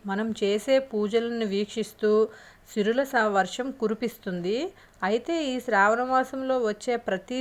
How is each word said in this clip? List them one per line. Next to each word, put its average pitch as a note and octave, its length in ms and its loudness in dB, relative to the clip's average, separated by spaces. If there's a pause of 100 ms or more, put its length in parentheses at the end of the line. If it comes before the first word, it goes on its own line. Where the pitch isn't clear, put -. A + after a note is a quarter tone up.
మనం G#3 260 -2
చేసే G#3+ 460 0
పూజలను A3+ 680 -2
వీక్షిస్తూ G#3 680 -2 (560)
సిరుల A3+ 360 0
స-, A#3+ 320 2
వర్షం F#3+ 340 0
కురిపిస్తుంది. G#3 840 -4 (460)
అయితే A#3 320 -2 (100)
ఈ B3+ 160 -2
శ్రావణ A3 440 4
మాసంలో C4 540 0
వచ్చే A3+ 380 -2
ప్రతి G#3+ 440 -4